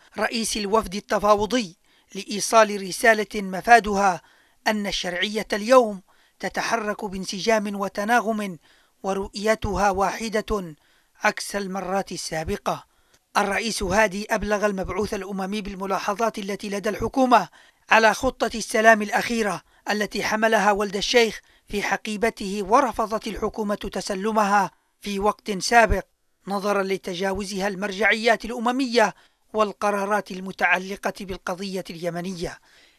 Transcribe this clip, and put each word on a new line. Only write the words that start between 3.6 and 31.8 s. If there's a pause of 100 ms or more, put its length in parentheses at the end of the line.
أن
الشرعية
اليوم (400)
تتحرك
بانسجام
وتناغم (440)
ورؤيتها
واحدة (480)
عكس
المرات
السابقة. (480)
الرئيس
هادي
أبلغ
المبعوث
الأممي
بالملاحظات
التي
لدى
الحكومة (420)
على
خطة
السلام
الأخيرة (280)
التي
حملها
ولد
الشيخ (280)
في
حقيبته،
ورفضت
الحكومة
تسلمها (300)
في
وقت
سابق (460)
نظرا
لتجاوزها
المرجعيات
الأممية (380)
والقرارات
المتعلقة
بالقضية